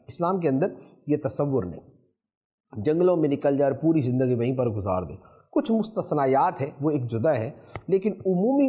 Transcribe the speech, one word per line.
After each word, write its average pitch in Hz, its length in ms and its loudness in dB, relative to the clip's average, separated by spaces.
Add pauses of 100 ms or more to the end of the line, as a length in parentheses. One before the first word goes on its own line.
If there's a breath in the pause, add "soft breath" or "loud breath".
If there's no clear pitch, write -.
اسلام 175 340 -2
کے 165 80 0
اندر 143 260 0 (320 loud breath)
یہ 147 180 2
تصور 135 400 -2
نہیں۔ 85 160 -10 (960)
جنگلوں 165 400 2
میں 156 120 2
نکل 139 300 0
جائے 135 140 4
اور 117 80 -8
پوری 160 220 2
زندگی 127 320 2
وہیں 120 240 0
پر 123 100 2
گزار 98 340 -2
دے۔ - 340 -14 (160)
کچھ 277 200 0
مستثنیات 160 880 0
ہیں، 139 100 -4 (100)
وہ 147 100 0
ایک 127 200 -2
جدا 123 260 0
ہے، 117 140 -4 (380 loud breath)
لیکن 190 240 0
عمومی 226 560 2